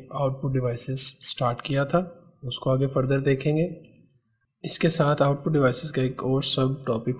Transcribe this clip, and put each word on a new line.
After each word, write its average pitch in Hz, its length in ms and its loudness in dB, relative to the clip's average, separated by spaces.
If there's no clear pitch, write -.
output 135 360 -2
devices 127 480 0
start 120 360 0
किया 139 200 -2
था, 175 140 2
उसको 131 260 -6
आगे 131 240 2
further 135 320 0
देखेंगे। 151 400 2
इसके 165 260 2
साथ 147 320 2
आउटपुट 143 320 0
डिवाइसेस 139 380 0
का 135 100 -2
एक 131 220 -4
और 131 200 0
सब 135 440 0
टॉपिक 127 320 -2